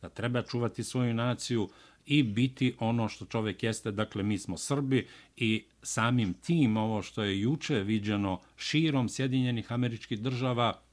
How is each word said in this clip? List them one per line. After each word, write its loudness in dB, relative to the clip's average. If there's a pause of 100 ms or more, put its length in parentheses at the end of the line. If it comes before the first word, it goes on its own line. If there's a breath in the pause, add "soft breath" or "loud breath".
da -12
treba -2
čuvati -4
svoju 0
naciju -2 (360 loud breath)
i 4
biti 0
ono 2
što -12
čovjek -2
jeste. -2
Dakle, -2
mi 2
smo -6
Srbi 0 (280 loud breath)
i 0 (180)
samim 2
tim 2
ovo 0
što -6
je 0
juče 0
viđeno 0 (160 soft breath)
širom 2
Sjedinjenih 0
Američkih -2
Država 0 (120)